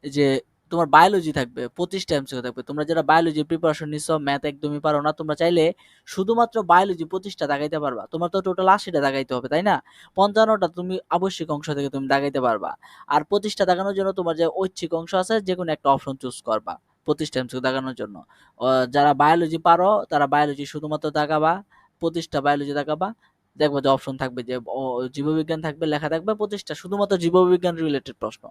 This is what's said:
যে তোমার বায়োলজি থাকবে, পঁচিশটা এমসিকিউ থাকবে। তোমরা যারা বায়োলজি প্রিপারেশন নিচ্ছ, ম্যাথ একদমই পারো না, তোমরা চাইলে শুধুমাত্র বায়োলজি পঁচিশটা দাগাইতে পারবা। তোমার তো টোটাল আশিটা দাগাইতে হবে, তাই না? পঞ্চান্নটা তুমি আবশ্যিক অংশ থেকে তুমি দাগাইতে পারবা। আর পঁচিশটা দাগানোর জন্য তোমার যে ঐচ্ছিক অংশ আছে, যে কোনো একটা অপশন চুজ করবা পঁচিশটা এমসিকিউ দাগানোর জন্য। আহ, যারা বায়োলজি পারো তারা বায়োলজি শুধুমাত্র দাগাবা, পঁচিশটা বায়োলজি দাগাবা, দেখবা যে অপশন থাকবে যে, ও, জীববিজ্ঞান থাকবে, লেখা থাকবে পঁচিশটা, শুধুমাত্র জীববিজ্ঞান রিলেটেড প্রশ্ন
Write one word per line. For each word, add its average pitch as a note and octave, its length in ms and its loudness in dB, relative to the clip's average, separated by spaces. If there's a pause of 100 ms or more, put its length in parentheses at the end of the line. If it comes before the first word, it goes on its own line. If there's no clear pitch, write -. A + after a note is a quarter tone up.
যে C#3+ 220 0 (460)
তোমার E3 240 2
বায়োলজি F3 440 8
থাকবে, B2+ 220 -6 (160)
পঁচিশটা F3 380 -4
এমসিকিউ C3 300 -4
থাকবে। B2 240 -8
তোমরা D3 200 -4
যারা D#3+ 200 0
বায়োলজি D#3 400 4
প্রিপারেশন D#3+ 440 -2
নিচ্ছ, D3+ 160 -8 (160)
ম্যাথ C#3 200 -2
একদমই D3 400 -6
পারো D3+ 200 2
না, D3+ 140 2
তোমরা D#3 220 -4
চাইলে E3+ 220 4 (440)
শুধুমাত্র A3+ 480 0 (160)
বায়োলজি F3 420 4
পঁচিশটা F#3 380 -6
দাগাইতে D3 280 -2
পারবা। B2+ 320 -4
তোমার E3 220 -4
তো G3 40 0 (100)
টোটাল F#3 280 0
আশিটা F3 260 -2
দাগাইতে C3+ 340 -2
হবে, B2 180 -4
তাই E3 160 0
না? F3 60 4 (400)
পঞ্চান্নটা G#3 520 4 (100)
তুমি F3+ 180 -6 (140)
আবশ্যিক F3 460 -2
অংশ D3 120 -10 (100)
থেকে C#3+ 180 -2
তুমি C#3 180 -4
দাগাইতে C#3 340 0
পারবা। G2+ 240 -2 (360)
আর D3 220 2
পঁচিশটা G3+ 400 -2
দাগানোর F#3+ 280 0
জন্য G3 120 0 (100)
তোমার E3 220 -2
যে E3 40 4 (160)
ঐচ্ছিক F#3 320 -6
অংশ E3 180 -6 (120)
আছে, A3 120 -2 (120)
যে F#3 120 0
কোনো E3+ 160 -4
একটা - 200 -2
অপশন C3+ 260 -6
চুজ B2+ 160 -10 (120)
করবা A2 260 -2 (320)
পঁচিশটা D#3+ 320 -2
এমসিকিউ B2+ 280 -8
দাগানোর C3 280 -4
জন্য। G#2+ 200 -10 (440)
আহ, C3 240 2 (120)
যারা D3 180 6
বায়োলজি D#3+ 540 2
পারো F3 220 6 (200)
তারা D3 240 2
বায়োলজি D3 400 0
শুধুমাত্র D3+ 320 -6 (120)
দাগাবা, D#3 360 2 (480)
পঁচিশটা E3 440 -2
বায়োলজি C#3+ 340 0
দাগাবা, D3+ 280 -4 (500)
দেখবা C#3+ 240 2
যে C3+ 140 2
অপশন C3+ 260 -8
থাকবে B2+ 280 -6
যে, B2+ 60 -4 (240)
ও, - 20 -4 (340)
জীববিজ্ঞান D#3 500 -2
থাকবে, D#3 280 -6
লেখা D3 200 -4
থাকবে F3 180 -2 (100)
পঁচিশটা, G#3 400 -8
শুধুমাত্র G3 320 -2 (100)
জীববিজ্ঞান F3+ 520 4 (100)
রিলেটেড C3+ 380 -4
প্রশ্ন A2 280 -10